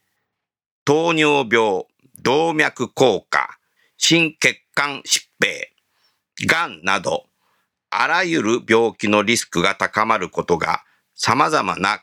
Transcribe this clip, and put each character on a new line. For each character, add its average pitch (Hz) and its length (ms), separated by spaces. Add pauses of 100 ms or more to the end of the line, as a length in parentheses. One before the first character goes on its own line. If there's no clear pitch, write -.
(840)
糖 160 300
尿 147 360
病、 110 360 (360)
動 156 320
脈 139 360
硬 110 400
化、 71 280 (400)
心 160 420
血 127 200 (160)
管 139 300
疾 - 160 (180)
病、 85 320 (760)
が 165 220
ん 85 160
な 95 160
ど、 90 260 (640)
あ 123 180
ら 170 160
ゆ 165 180
る 110 260
病 113 260
気 - 140
の 104 160
リ 110 140
ス - 80
ク - 160
が 98 140
高 107 300
ま 113 120
る 90 120
こ 82 140
と 85 140
が 80 260 (320)
様 143 340
々 104 280
な 98 260